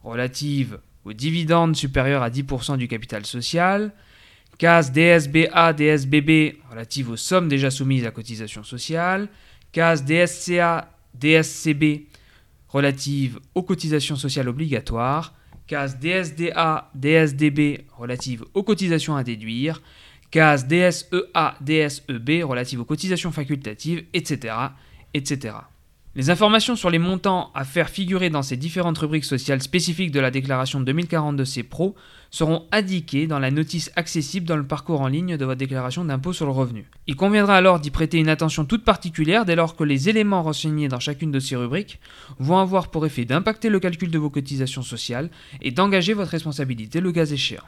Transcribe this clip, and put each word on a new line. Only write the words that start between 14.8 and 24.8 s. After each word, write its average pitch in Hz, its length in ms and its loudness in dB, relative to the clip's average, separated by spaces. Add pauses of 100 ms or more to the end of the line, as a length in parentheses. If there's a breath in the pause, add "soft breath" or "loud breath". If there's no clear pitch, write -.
Case 139 320 -6
D 156 80 -4
S 175 260 -2
D 165 220 -2
A, 160 380 0
D 139 160 0
S 156 260 6
D 151 140 4
B, 147 320 0 (140)
relative 120 480 -8 (100)
aux 196 100 0
cotisations 165 500 0
à 160 80 -2
déduire. 120 580 -6 (520 soft breath)
Case 147 340 4
D 160 120 2
S 180 340 2
E 185 220 -2
A, 160 260 0
D 143 160 -2
S 147 340 0
E 123 80 -4
B, 151 240 0
relative 123 380 -4
aux 117 40 -6
cotisations 175 460 -4
facultatives, 151 840 -6
et 170 120 -2
cetera, 120 500 -6 (400 soft breath)